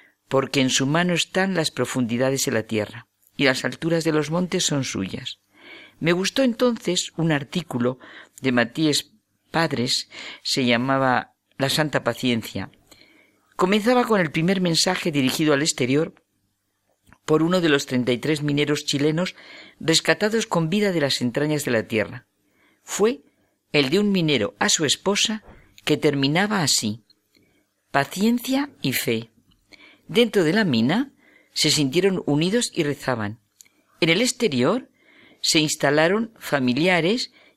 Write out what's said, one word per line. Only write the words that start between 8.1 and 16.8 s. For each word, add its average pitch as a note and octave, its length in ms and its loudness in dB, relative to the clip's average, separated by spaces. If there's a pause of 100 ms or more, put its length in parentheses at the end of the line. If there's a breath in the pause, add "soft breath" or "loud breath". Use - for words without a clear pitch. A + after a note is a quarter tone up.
de C3 80 0
Matías C3+ 640 0 (400)
Padres, C3 580 -2 (320 loud breath)
se - 240 0
llamaba B2+ 680 0 (220)
La C3+ 100 0
Santa C3+ 340 0
Paciencia. A#2 680 -2 (840 soft breath)
Comenzaba G#3+ 500 2
con A3+ 160 2
el D#3+ 100 -2
primer F#3 300 0
mensaje F3+ 500 0
dirigido C#3+ 440 2
al C#3 80 2
exterior C#3+ 500 0 (1120)